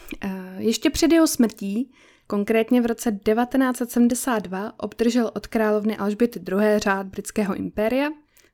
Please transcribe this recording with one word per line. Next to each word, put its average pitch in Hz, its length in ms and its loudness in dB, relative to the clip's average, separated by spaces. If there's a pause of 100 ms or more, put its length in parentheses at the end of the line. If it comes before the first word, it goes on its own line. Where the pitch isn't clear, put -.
(240)
Eh, 185 340 -10
ještě 226 320 0
před 311 220 2
jeho 330 140 6
smrtí, 220 640 -2 (360)
konkrétně 220 540 2
v 233 60 0
roce 226 380 -2
devatenáct 247 520 2
set 240 140 -6
sedmdesát 240 480 2
dva, 190 380 -6
obdržel 233 580 0
od 202 120 -8
královny 214 500 0
Alžběty 208 440 0
druhé 208 380 2
řád 196 280 0
britského 196 480 -4
impéria, 226 540 -2 (460)